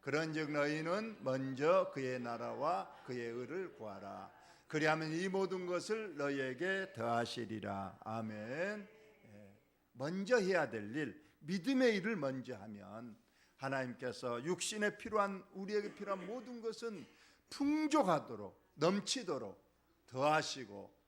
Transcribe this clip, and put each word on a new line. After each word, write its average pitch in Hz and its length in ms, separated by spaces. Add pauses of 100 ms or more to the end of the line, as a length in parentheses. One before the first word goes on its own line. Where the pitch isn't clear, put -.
"그런즉 156 480
너희는 156 720
먼저 135 680
그의 127 260
나라와 120 720 (120)
그의 120 240
의를 127 420
구하라. 98 580 (360)
그리하면 156 480
이 185 160
모든 185 340
것을 180 520
너희에게 143 760
더하시리라." 110 1120
아멘. 117 840 (380)
예, 104 340 (340)
먼저 185 440
해야 180 320
될 110 260
일, 139 300 (140)
믿음의 214 580
일을 202 200
먼저 131 400
하면 104 600 (400)
하나님께서 127 880
육신에 202 540
필요한, 202 440 (120)
우리에게 202 400
필요한 196 320
모든 240 340
것은 214 460 (420)
풍족하도록, 247 1120 (140)
넘치도록 165 840 (460)
더하시고 131 880 (140)